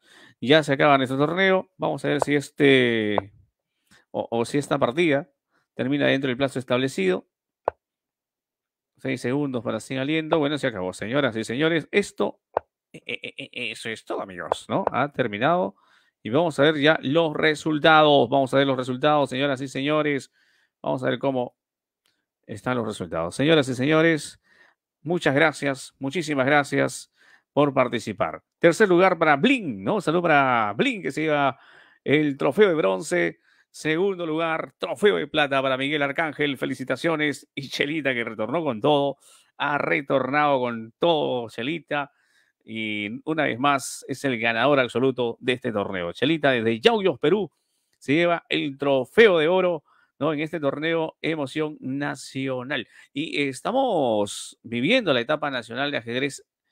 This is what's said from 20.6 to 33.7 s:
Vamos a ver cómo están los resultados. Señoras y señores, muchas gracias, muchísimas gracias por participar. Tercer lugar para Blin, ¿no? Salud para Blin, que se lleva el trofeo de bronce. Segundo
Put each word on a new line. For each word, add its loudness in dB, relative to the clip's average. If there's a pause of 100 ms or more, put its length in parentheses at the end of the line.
Vamos -4
a 0
ver -4
cómo -4 (920)
están -4
los -4
resultados. -6
Señoras 2
y -4
señores, 0 (600)
muchas 0
gracias, -2
muchísimas -2
gracias 0 (400)
por 2
participar. -2 (160)
Tercer 6
lugar 6
para 4
Blin, 0
¿no? -2
Salud 0
para 2
Blin, -2
que -6
se -6
lleva 0 (440)
el 2
trofeo 4
de 2
bronce. 0 (300)
Segundo -2